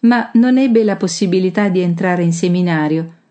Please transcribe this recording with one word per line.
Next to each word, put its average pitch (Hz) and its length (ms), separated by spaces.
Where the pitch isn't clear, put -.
ma 233 340
non 254 240
ebbe 233 240
la 202 140
possibilità 185 720
di 185 100
entrare 175 420
in 170 100
seminario 165 800